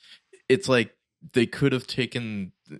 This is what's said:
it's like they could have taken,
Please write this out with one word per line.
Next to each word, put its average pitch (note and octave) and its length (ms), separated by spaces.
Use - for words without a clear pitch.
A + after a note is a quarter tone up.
it's B2+ 200
like A#2 260
they A#2 140
could C#3 240
have B2+ 160
taken, A2+ 680